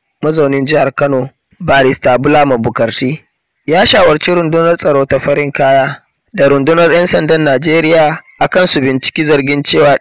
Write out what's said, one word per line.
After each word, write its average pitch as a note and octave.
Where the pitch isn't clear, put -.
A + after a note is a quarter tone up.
mazaunin C#3+
jihar C#3
Kano, C#3
Barista C3+
Bulama C#3+
Bukarti, A#2
ya F3
shawarci F3
rundunar E3
tsaro C#3
ta C3+
farin C#3+
kaya C3+
da C#3
rundunar D#3
'yan F3
sandan D#3+
Najeriya D#3
a C#3
kan F#3
su -
binciki C3+
zargin C#3+
cewa D3